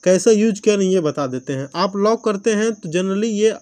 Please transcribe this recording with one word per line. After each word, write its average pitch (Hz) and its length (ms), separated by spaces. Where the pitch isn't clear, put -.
कैसे 185 280
यूज़ 214 280
किया 208 160
नहीं 190 160
ये 190 80
बता 147 260
देते 127 260
हैं। 135 220
आप 190 220
lock 220 280
करते 208 300
हैं 220 180
तो 208 160
generally 190 440
ये 214 300